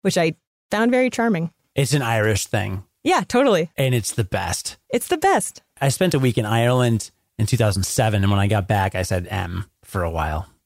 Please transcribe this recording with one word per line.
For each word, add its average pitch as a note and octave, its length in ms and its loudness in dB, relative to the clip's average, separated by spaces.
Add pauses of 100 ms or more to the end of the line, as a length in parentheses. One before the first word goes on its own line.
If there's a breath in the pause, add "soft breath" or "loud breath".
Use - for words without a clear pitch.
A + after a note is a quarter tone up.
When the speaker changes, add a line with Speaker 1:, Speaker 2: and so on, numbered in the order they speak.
Speaker 1:
which F#3+ 120 0
I E3 200 0 (340)
found A3+ 220 0
very B3+ 180 2
charming. G#3 420 -2 (220)
Speaker 2:
It's C#3 200 0
an C#3+ 100 0
Irish A2 420 0
thing. G2 380 -4 (200)
Speaker 1:
Yeah, D4 240 2
totally. A#3+ 500 2
Speaker 2:
And C3 180 2
it's A2 160 -2
the A2+ 120 -2
best. - 540 -6 (120)
Speaker 1:
It's - 180 -4
the F4+ 100 -2
best. F4 460 0 (180)
Speaker 2:
I C#3 80 2
spent E3+ 240 0
a D3 60 2
week B2+ 180 2
in A2+ 80 0
Ireland A#2 640 2 (300)
in A2 80 0
two A#2+ 100 0
thousand G2 260 2
seven, G#2+ 380 0
and G2 80 2
when G2+ 100 2
I G2+ 60 2
got G2+ 220 0
back, G2 260 0
I F#2 80 -4
said F2+ 300 -4
em F#2 340 -6 (180)
for F#2 200 -6
a E2+ 80 -2
while. D#2+ 360 -4 (180)